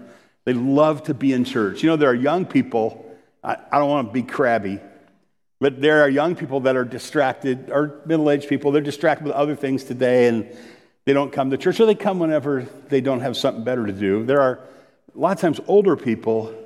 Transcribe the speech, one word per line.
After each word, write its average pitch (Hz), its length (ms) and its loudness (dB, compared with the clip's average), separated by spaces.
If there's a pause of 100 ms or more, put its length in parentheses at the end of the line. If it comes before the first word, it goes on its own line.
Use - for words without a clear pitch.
(460)
they 127 80 0
love 139 500 2
to 147 100 -6
be 131 200 0
in 127 120 2
church. 104 380 -2
You 160 80 4
know, 160 60 2
there 147 120 4
are 123 60 2
young 147 300 0
people, 117 600 -2 (380)
I, - 140 -4 (140)
I 143 60 2
don't 143 120 2
want 143 180 -2
to 107 60 -14
be 123 100 -2
crabby, 110 560 -2 (840)
but 131 180 0
there 151 220 4
are 143 80 6
young 151 260 0
people 139 260 -6
that 131 140 2
are 127 80 0
distracted, 127 840 -2
or 147 360 -2
middle-aged 151 440 0
people, 139 240 0
they're 151 80 4
distracted 147 420 -2
with 143 100 -4
other 147 220 -2
things 135 300 -4
today, 123 420 2
and 113 180 0 (600)
they 139 80 4
don't 139 180 0
come 135 200 -2
to 131 60 -2
church, 180 220 -2
or 226 60 8
they 214 100 4
come 196 240 -2
whenever 143 480 -2 (220)
they 139 100 2
don't 127 220 -2
have 123 160 -6
something - 260 -2
better 123 220 -2
to 101 80 -4
do. 104 320 0
There 139 160 2
are 127 180 2 (560)
a - 20 -16
lot 156 140 0
of 196 80 -4
times 165 280 0
older 196 280 4
people 110 580 -4 (120)